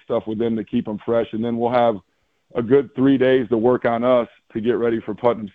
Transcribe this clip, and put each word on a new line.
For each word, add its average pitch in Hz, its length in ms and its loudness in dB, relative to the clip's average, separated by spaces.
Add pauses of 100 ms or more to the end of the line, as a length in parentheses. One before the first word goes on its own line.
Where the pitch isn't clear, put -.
stuff 117 200 -4
with 110 120 -8
them 113 180 -2
to 110 80 -6
keep 120 240 -4
'em 107 120 -8
fresh. 117 340 -4
And 110 100 -4
then 117 140 -4
we'll 120 140 -2
have 120 260 2 (560)
a - 80 -4
good 120 340 2
three 135 220 4
days 127 320 2
to 117 80 2
work 120 260 2
on 117 220 -2
us 123 240 2 (240)
to 107 80 -6
get 113 160 0
ready 117 240 -2
for 107 120 -8
Putnam 107 420 -2